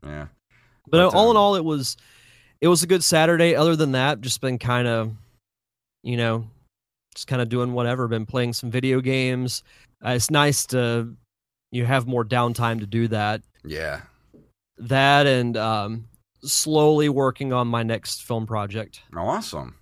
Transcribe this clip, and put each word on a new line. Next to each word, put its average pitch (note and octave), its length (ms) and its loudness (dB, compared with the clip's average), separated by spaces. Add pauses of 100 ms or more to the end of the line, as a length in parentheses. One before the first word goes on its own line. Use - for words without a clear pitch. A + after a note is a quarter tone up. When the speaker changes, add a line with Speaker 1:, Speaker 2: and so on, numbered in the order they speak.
Speaker 1:
Yeah. D2 220 -12 (600)
Speaker 2:
But F3 220 6
Speaker 1:
But, - 40 -6
Speaker 2:
all G#3+ 160 6
in A3 60 6
Speaker 1:
um, G#3 60 6
Speaker 2:
all, G3+ 140 4
it E3 80 -2
was, D3 320 -4 (640)
it D#3+ 80 4
was F3 140 4
a F3 40 -2
good F3 180 2
Saturday. E3 500 4
Other D#3+ 220 2
than D3+ 160 0
that, C3 280 0
just B2 200 -6
been B2+ 180 -4
kinda, A#2+ 520 -2 (920)
you B2 140 -4
know, A2+ 320 -2 (680)
just - 140 -14
kinda B2+ 180 -2
doing B2 260 -2
whatever. B2 360 -2
Been A2 180 -4
playing A#2+ 280 -2
some B2 160 -8
video B2+ 300 0
games. B2+ 600 -2 (420)
Uh, A#2+ 60 -2
it's B2 200 0
nice D3 360 2
to, A#2 480 -2 (580)
you A#2+ 140 -2
have B2+ 200 0
more A#2+ 180 -2
downtime A#2 560 -2
to G#2+ 60 -8
do A2+ 220 -2
that. G#2+ 340 -2 (220)
Speaker 1:
Yeah. D2+ 380 -8 (760)
Speaker 2:
That C#3 480 4
and, B2 300 0
um, A2 520 -4 (360)
slowly D3+ 640 2
working C3+ 440 -2
on B2 140 0
my A#2 160 -2
next A2+ 400 -6
film A2+ 240 -4
project. G#2+ 540 -8 (160)
Speaker 1:
Oh, E2+ 100 -8
awesome. G#2+ 560 -6